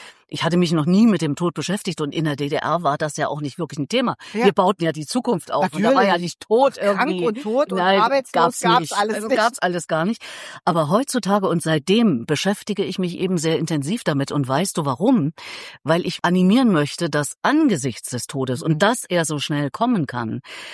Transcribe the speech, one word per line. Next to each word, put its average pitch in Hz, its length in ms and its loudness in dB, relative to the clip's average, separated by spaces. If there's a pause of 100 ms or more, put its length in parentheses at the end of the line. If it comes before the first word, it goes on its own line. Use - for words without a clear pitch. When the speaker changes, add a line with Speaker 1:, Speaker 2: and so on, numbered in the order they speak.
(320)
Speaker 1:
Ich 151 120 -6
hatte 170 120 2
mich 175 140 4
noch 156 160 2
nie 202 220 6
mit 180 140 2
dem 147 120 0
Tod 175 200 -2
beschäftigt 175 460 -4
und 143 140 -4
in 160 100 -2
der 147 120 -2
D 143 120 -4
D 151 60 -2
R 160 300 -2
war 143 140 0
das 156 180 -4
ja 147 100 -2
auch 147 140 -6
nicht 143 180 -8
wirklich 151 220 -8
ein 135 80 -4
Thema. 240 260 -2 (180)
Speaker 2:
Ja. 226 120 -2
Speaker 1:
Wir 185 80 6
bauten 190 320 2
ja 160 80 0
die 151 120 -8
Zukunft 240 460 -4
auf - 220 0
und 196 100 -4
da 220 60 2
war 269 140 4
ja 294 80 4
Speaker 2:
Natürlich. 175 120 0
Speaker 1:
nicht - 180 -8
Tod 247 380 2
Speaker 2:
Ach, - 40 -6
Krank 202 280 2
Speaker 1:
irgendwie. 180 160 -2
Speaker 2:
und 233 160 -4
Tod 240 300 -2
und 190 60 -2
Speaker 1:
Nein, 190 220 4
Speaker 2:
arbeitslos 262 320 2
Speaker 1:
gab's 170 280 0
Speaker 2:
gab's 170 200 4
Speaker 1:
nicht. 160 160 -6
Speaker 2:
alles 208 200 0
Speaker 1:
Also 214 100 -6
Speaker 2:
nicht. 233 100 2
Speaker 1:
gab's 233 220 2
alles 175 300 -2
gar 160 160 0
nicht. 226 180 -2 (420)
Aber 160 240 2
heutzutage 202 600 2
und 165 140 2
seitdem 160 640 2
beschäftige 190 580 -2
ich 185 160 -6
mich 175 180 -4
eben 185 200 0
sehr 160 200 0
intensiv 160 460 -2
damit. 139 260 0
Und 143 160 0
weißt 147 320 0
du 156 60 -2
warum? 160 480 2 (500)
Weil 160 240 2
ich - 160 -6
animieren 190 480 4
möchte, 156 400 0
dass 147 320 -2
angesichts 214 680 0
des - 180 -8
Todes 131 340 -4
und 156 220 0
dass 240 200 0
er 175 200 0
so 147 160 -4
schnell 147 300 -2
kommen 220 360 0
kann, 117 360 -6 (320)